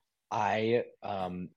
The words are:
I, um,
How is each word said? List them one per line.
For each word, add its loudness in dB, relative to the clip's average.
I, 2
um, -4